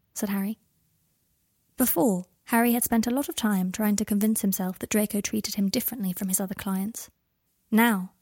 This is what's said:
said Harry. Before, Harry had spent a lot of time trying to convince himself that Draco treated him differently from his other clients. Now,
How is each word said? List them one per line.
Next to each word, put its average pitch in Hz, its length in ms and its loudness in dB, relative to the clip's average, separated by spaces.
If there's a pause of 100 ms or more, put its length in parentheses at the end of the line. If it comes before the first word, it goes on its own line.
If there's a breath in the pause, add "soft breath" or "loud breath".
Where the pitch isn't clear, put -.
(140)
said 208 160 -4
Harry. 196 300 -4 (1160)
Before, 233 500 2 (200)
Harry 233 280 4
had 240 100 0
spent 233 240 2
a 240 40 0
lot 277 180 0
of 330 60 -10
time 190 360 0
trying 208 240 0
to 208 100 0
convince 214 360 0
himself 185 380 -2
that - 100 -8
Draco 208 320 0
treated - 340 -4
him 196 140 0
differently 190 440 -2
from 196 140 -6
his 185 120 0
other 196 140 -6
clients. 196 560 -6 (640)
Now, 214 400 4 (100)